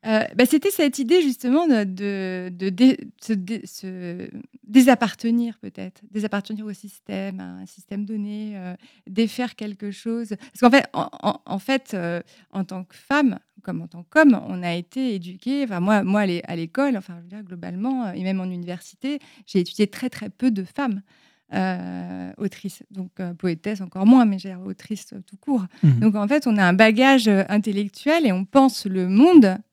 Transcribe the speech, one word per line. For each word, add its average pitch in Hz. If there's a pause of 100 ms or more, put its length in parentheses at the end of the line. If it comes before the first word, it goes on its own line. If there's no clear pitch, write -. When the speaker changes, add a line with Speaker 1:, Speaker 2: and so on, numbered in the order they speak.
Speaker 1:
euh, 220 (120)
bah, 240
c'était 311
cette 294
idée 294
justement 277
de, 226
de, 190
de 185
dé-, 240 (240)
se 220
dé-, 196
se 180 (380)
désappartenir 233
peut-être, 190
désappartenir 208
au 208
système, 196
à 185 (180)
un 185
système 202
donné, 208
euh, 180 (340)
défaire 226
quelque 208
chose. 226
Parce -
qu'en 240
fait, 269
en, - (140)
en, -
en 196
fait, 262
euh, 170 (300)
en 190
tant 185
que -
femme, 269 (240)
comme 170
en 170
tant 170
qu'homme, 214
on 180
a 170
été 233
éduqués. 190
Enfin, 202
moi, 196
moi, 202
à 202
l'é-, 175
à 170
l'école, 226
enfin, 185
je 170
veux 170
dire, 208
globalement, 185
euh, 180
et 185
même 190
en 185
université, 180 (260)
j'ai 190
étudié 202
très, 247
très 214
peu 254
de 196
femmes, 214 (520)
euh, 180
autrices. -
Donc, 190 (100)
euh, 175
poétesse 185
encore 185
moins, 247
mais 196
je 185
veux 185
dire, 180
autrice, -
euh, 196
tout 196
court. 233 (160)
Speaker 2:
Mhm. 131
Speaker 1:
Donc, 214
en 208
fait, 285
on 220
a 202
un 175
bagage, 226
euh, 196
intellectuel 214
et 202
on 185
pense 269
le 185
monde 214 (140)